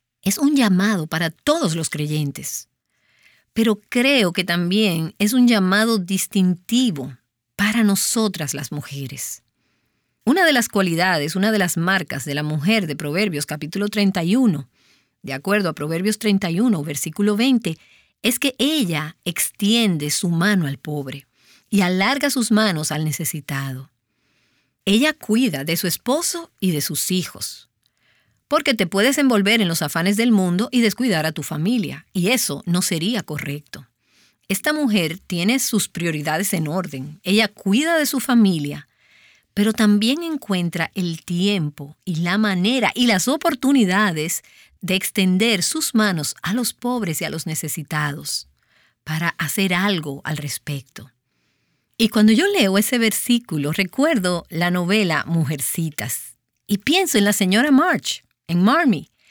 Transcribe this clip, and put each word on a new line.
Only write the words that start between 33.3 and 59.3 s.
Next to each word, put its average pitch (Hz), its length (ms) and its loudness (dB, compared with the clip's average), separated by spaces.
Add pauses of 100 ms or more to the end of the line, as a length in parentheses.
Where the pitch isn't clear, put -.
Esta 302 260 -2
mujer 208 460 0
tiene 190 400 0
sus - 300 0
prioridades 160 640 -2
en 160 140 -2
orden. 147 540 -6
Ella 208 260 2
cuida 294 520 0
de 285 80 0
su 269 120 -2
familia, 170 680 2 (640)
pero 208 180 2
también 220 520 2
encuentra 185 720 -4
el 170 280 -4
tiempo 175 800 -4
y 170 120 -4
la 175 240 0
manera 208 560 2
y 247 100 2
las 208 220 2
oportunidades 214 1120 0 (400)
de 185 140 -2
extender 190 680 2
sus - 320 -4
manos 190 480 0
a 175 140 -4
los 247 180 -2
pobres 220 480 -4
y 165 40 -4
a 151 40 -6
los 156 160 -8
necesitados 151 1040 -6 (560)
para 160 340 -4
hacer 180 380 -2
algo 170 480 -2
al 156 140 -6
respecto. - 760 -10 (880)
Y 220 60 6
cuando 214 240 6
yo 262 160 4
leo 226 300 2
ese 220 200 0
versículo, 214 760 0
recuerdo 190 760 0
la 175 220 0
novela 180 560 0
Mujercitas 156 1080 -4 (280)
y 202 120 0
pienso 349 400 0
en 202 80 4
la 208 80 2
señora 214 380 2
March, 294 520 2 (240)
en 175 160 2
Marmee, 240 480 2 (200)